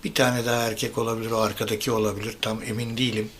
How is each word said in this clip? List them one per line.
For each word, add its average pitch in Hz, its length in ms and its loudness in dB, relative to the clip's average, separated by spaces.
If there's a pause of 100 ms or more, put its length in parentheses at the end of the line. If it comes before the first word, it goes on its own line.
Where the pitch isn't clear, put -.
Bir - 100 -4
tane 123 320 4
daha 120 160 2
erkek 113 360 -2
olabilir, 113 320 -2
o 113 100 2
arkadaki 107 500 0
olabilir. 107 520 0
Tam 110 200 -2
emin 113 340 -4
değilim. 110 440 0